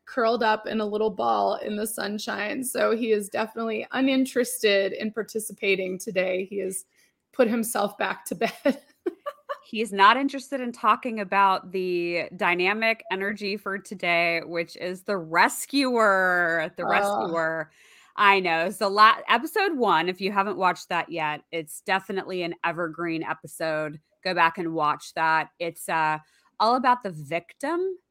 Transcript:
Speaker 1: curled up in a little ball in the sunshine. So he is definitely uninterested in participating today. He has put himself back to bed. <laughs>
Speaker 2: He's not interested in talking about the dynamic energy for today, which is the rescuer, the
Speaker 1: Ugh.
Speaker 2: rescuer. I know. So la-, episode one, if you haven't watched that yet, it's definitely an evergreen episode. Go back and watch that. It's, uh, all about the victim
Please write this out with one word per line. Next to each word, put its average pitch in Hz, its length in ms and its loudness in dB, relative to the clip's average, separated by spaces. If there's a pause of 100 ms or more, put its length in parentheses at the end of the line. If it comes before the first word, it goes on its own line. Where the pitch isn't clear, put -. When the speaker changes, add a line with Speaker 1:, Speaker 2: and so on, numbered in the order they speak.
Speaker 1:
curled 233 380 0
up 220 240 0
in 220 140 -2
a 214 40 0
little 214 240 0
ball 208 460 2
in 214 200 -6
the 214 120 -4
sunshine. 208 760 -6
So 220 320 0
he 226 160 0
is 208 180 0
definitely 226 600 -4
uninterested 247 1040 2
in 214 180 -6
participating 196 840 -2
today. 185 520 -2
He 196 100 -6
has 190 260 -6 (460)
put 247 160 4
himself 208 500 -2
back 190 280 -4
to - 100 -8
bed. - 460 -2 (240)
<laughs> - 80 -6 (600)
Speaker 2:
He's 214 180 -2
not 202 260 8
interested 277 440 -4
in 240 100 -6
talking 226 480 0
about 196 520 2
the 175 540 -2 (100)
dynamic 202 760 2
energy 196 460 -4
for 196 220 -6
today, 170 640 0
which 170 300 -6
is 185 260 -8
the 202 160 -4
rescuer, 185 1600 2
the 180 60 -6
Speaker 1:
Ugh. - 80 -2
Speaker 2:
rescuer. 170 800 -2 (440)
I 196 240 6
know. 170 300 0
So - 180 -2
la-, 208 280 8 (120)
episode 320 480 2
one, 180 340 2
if 185 120 -6
you 196 100 -2
haven't 202 260 0
watched 180 320 0
that 170 220 -4
yet, 151 300 -4 (100)
it's 160 300 -8
definitely 190 640 -4
an 170 100 -4 (100)
evergreen 165 600 -4
episode. 156 760 -6 (240)
Go 185 120 -2
back 165 240 2
and 165 160 -4
watch 147 400 -2
that. 160 420 2
It's, 170 320 -8
uh, 156 300 0 (400)
all 226 160 4
about 247 260 2
the 202 80 -6
victim 277 880 -6 (140)